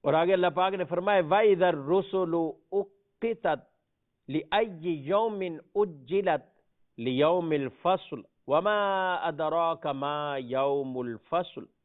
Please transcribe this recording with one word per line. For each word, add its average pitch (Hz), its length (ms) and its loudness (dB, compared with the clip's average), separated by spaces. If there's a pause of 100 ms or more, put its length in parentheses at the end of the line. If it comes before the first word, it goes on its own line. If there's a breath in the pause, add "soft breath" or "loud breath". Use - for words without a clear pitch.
اور 143 100 2
آگے 170 200 4
اللہ 180 140 2
پاک 180 260 0
نے 185 100 -4
فرمایا، 180 460 2
وَإِذَا 196 380 4
الرُّسُلُ 175 680 0 (380)
أُقِّتَتْ 202 1000 -4 (520)
لِأَيِّ 170 600 -2
يَوْمٍ 180 680 -2 (180)
أُجِّلَتْ 170 800 -2 (420)
لِيَوْمِ 151 640 2
الْفَصْلِ 143 640 -4 (260)
وَمَا 190 680 2 (140)
أَدْرَاكَ 160 600 -2
مَا 143 480 -4
يَوْمُ 131 680 -2
الْفَصْلِ 156 600 -6 (220)